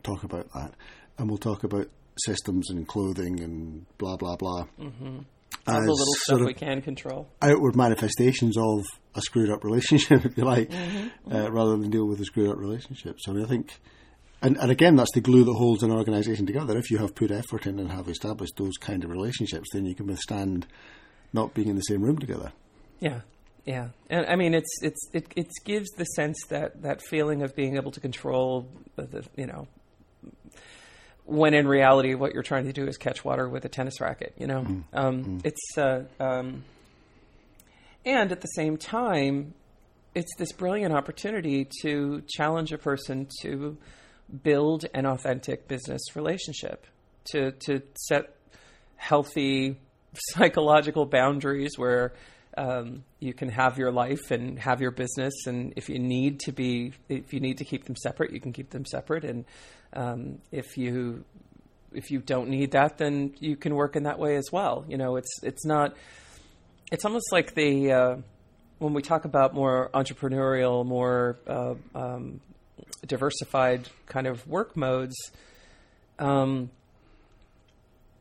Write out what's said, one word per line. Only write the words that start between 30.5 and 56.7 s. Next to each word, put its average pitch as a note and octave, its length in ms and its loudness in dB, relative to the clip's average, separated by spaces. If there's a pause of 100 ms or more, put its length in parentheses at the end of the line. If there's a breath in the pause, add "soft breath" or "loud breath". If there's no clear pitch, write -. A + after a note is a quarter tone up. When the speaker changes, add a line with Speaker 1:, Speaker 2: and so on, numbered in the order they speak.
Speaker 2:
when D3+ 280 6
in D3 120 6
reality C3+ 480 8
what C3 200 -2
you're C3 80 -2
trying C3+ 240 -2
to C3+ 60 -4
do C3+ 140 -4
is C#3 120 -6
catch - 260 -4
water C3 240 0
with B2+ 160 -6
a C#3 40 -8
tennis C3 320 -6
racket, C3 360 -4
you C3 100 -8
know? C3+ 160 -2
Speaker 1:
Mm. F#2 300 -4
Speaker 2:
Um, C3 320 0
Speaker 1:
Mm. F#2 220 -6
Speaker 2:
it's, - 320 -6
uh, C3 260 2 (160)
um, C3 440 -2 (1400 soft breath)
and B3 260 4
at F3+ 120 -4
the E3 60 -8
same D#3 280 -2
time, D3+ 800 0 (600)
it's E3+ 220 -6
this E3+ 160 -6
brilliant F#3+ 420 -2
opportunity D3+ 720 -2 (160)
to D3 460 -2
challenge D#3+ 440 -2
a D3+ 60 -6
person C#3 480 -4 (140)
to D3 360 -8 (680 soft breath)
build D3+ 420 4 (100)
an C3 120 0
authentic C3 600 -4
business C3 480 -8
relationship, D#3 720 -6 (460)
to, C3+ 200 0
to C3+ 280 -4 (180)
set - 380 -2 (600 soft breath)
healthy C3+ 800 0 (220)
<laughs> - 160 -20 (160)
psychological D3+ 760 4
boundaries C#3 720 0
where, B2 340 0 (460 soft breath)
um, B2+ 440 -6 (160)
you C3 140 -6
can - 160 -6
have B2+ 300 2
your B2+ 120 2
life B2 400 0
and B2 300 -2
have B2+ 200 0
your B2+ 120 0
business, C3 540 -4
and B2 280 -6
if - 140 -10
you C#3 100 -6
need B2+ 420 0
to - 120 -6
be, B2 400 -2 (160)